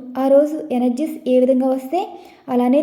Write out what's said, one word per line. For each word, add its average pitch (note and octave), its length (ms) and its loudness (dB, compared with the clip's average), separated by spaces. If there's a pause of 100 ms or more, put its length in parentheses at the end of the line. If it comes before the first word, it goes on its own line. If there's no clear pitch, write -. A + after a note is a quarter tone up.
(220)
ఆ - 20 0 (100)
రోజు D4+ 220 4 (200)
ఎనర్జీస్ B3 380 -2 (180)
ఏ - 100 4
విధంగా B3+ 340 2
వస్తే C#4 240 -4 (520)
అలానే B3 300 2